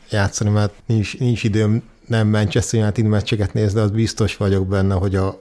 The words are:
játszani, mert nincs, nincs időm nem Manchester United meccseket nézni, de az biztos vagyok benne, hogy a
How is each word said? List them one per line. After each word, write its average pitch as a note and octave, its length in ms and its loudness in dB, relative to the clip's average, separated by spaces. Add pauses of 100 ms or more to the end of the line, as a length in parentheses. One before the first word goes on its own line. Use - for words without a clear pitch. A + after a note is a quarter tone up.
(100)
játszani, G#2 400 0
mert G#2 220 2 (140)
nincs, A2 320 -2
nincs A#2+ 260 0
időm A2 380 2 (240)
nem A2 220 0
Manchester G#2+ 540 0
United G#2+ 220 0
meccseket G#2 500 0
nézni, G#2+ 200 0
de A2+ 60 0
az G#2 100 2
biztos A2 460 0
vagyok G2 300 0
benne, G2 280 0
hogy F#2+ 200 0
a F#2+ 260 -2